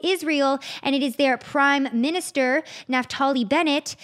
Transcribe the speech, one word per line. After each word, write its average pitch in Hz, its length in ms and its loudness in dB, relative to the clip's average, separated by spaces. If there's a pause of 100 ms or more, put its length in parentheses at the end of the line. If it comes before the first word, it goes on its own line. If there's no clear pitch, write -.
Israel, 294 560 0 (240)
and 277 120 0
it 269 80 0
is 262 140 -2
their 269 200 2
Prime 277 560 0
Minister, 269 720 0 (260)
Naftali 262 580 0
Bennett, 302 580 0